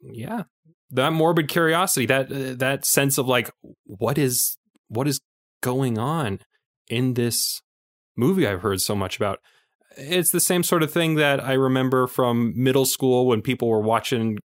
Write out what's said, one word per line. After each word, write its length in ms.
yeah, 400
that 220
morbid 360
curiosity, 580
that, 240
uh, 280
that 260
sense 340
of, 80
like, 240
what 340
is, 400
what 200
is 120
going 360
on 420
in 260
this 480
movie 300
I've 160
heard 200
so 120
much 220
about? 220
It's 340
the 100
same 220
sort 200
of 100
thing 220
that 280
I 120
remember 520
from 480
middle 320
school 400
when 160
people 260
were 120
watching 640